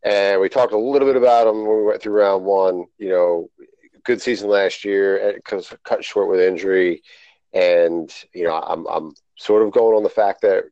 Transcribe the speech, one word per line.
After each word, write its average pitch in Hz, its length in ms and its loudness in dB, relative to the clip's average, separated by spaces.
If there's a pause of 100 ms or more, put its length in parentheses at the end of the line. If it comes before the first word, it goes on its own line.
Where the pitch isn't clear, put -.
And 101 380 0
we 98 80 0
talked 123 240 0
a 107 60 0
little 135 280 0
bit 135 100 2
about 120 300 4
him 110 200 -2
when 110 100 2
we 107 80 0
went 104 160 0
through 104 140 -8
round 98 300 2
one. 95 420 0 (120)
You 98 120 -8
know, 87 400 0 (520)
good 120 200 -2
season 104 260 -4
last 98 360 0
year, 98 360 0
eh, 104 240 -4
'cause 95 280 -10 (120)
cut 110 200 -4
short 98 240 -2
with 92 120 2
injury. 92 640 0 (500)
And, 85 600 0 (200)
you 90 120 -8
know, 82 100 -2
I'm, 80 320 -8
I'm 78 280 -8 (220)
sort 107 260 2
of 104 100 -2
going 113 240 4
on 107 60 0
the 101 60 0
fact 101 340 -2
that 98 300 2